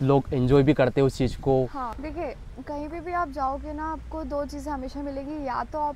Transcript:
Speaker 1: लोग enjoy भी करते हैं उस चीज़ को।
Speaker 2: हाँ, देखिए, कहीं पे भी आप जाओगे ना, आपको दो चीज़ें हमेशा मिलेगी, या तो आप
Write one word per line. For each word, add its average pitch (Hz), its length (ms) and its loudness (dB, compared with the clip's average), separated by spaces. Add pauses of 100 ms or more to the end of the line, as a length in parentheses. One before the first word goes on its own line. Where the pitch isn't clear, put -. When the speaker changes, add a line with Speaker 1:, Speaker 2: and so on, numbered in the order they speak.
Speaker 1:
लोग 139 320 4
enjoy 131 300 6
भी 147 100 8
करते 135 280 4
हैं 135 40 8
उस 131 120 2
चीज़ - 240 0
को। 131 240 4
Speaker 2:
हाँ, 240 360 -6
देखिए, 294 340 -6 (320)
कहीं 294 220 -8
पे 339 100 -8
भी 349 140 -6
आप 349 160 0
जाओगे 262 440 -4
ना, 214 180 -6
आपको 320 320 -8
दो 285 220 -2
चीज़ें 285 280 -8
हमेशा 269 280 -6
मिलेगी, 285 440 -8
या 240 180 -4
तो 302 160 -6
आप 294 160 -2